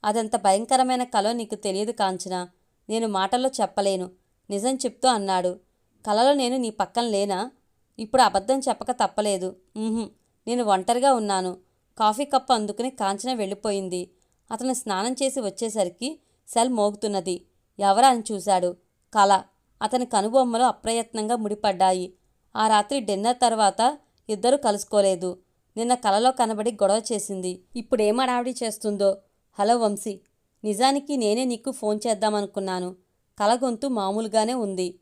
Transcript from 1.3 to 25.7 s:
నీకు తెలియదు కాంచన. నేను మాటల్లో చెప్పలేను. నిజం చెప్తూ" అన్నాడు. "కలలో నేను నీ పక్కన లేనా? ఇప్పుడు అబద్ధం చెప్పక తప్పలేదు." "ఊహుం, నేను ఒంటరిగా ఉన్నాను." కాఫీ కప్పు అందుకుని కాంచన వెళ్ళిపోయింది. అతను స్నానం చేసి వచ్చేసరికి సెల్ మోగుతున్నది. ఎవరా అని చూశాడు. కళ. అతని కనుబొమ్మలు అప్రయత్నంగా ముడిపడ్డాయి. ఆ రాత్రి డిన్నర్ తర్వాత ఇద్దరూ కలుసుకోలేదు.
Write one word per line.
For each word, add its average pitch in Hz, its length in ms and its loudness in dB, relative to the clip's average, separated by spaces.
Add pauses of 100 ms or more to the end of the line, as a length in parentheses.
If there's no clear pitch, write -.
నీకు 233 220 -6
తెలియదు 208 380 -4
కాంచన. 185 560 -4 (400)
నేను 226 200 -2
మాటల్లో 208 420 0 (100)
చెప్పలేను. 190 500 -2 (400)
నిజం 208 240 -2
చెప్తూ" 254 340 -2
అన్నాడు. 190 500 0 (480)
"కలలో 226 280 4
నేను 262 220 0
నీ 240 140 -2
పక్కన 220 340 -2
లేనా? 202 460 -2 (480)
ఇప్పుడు 226 240 2
అబద్ధం 214 360 2
చెప్పక 254 320 -4
తప్పలేదు." 208 680 -2 (220)
"ఊహుం, 220 320 -4 (360)
నేను 240 180 -2
ఒంటరిగా 233 480 2
ఉన్నాను." 190 440 0 (420)
కాఫీ 214 260 2
కప్పు 269 280 0
అందుకుని 220 380 -2
కాంచన 208 420 -4
వెళ్ళిపోయింది. 196 800 -4 (400)
అతను 247 220 -4
స్నానం 220 400 -4
చేసి 269 280 -2
వచ్చేసరికి 214 800 -4 (280)
సెల్ 233 200 0
మోగుతున్నది. 208 760 -2 (340)
ఎవరా 202 300 6
అని 240 140 2 (100)
చూశాడు. 185 440 0 (380)
కళ. 196 280 6 (400)
అతని 247 240 0
కనుబొమ్మలు 233 560 2
అప్రయత్నంగా 226 720 -2
ముడిపడ్డాయి. 190 760 0 (440)
ఆ 214 120 2
రాత్రి 214 320 2
డిన్నర్ 208 420 0
తర్వాత 226 560 2 (300)
ఇద్దరూ 220 280 2
కలుసుకోలేదు. 202 840 0 (380)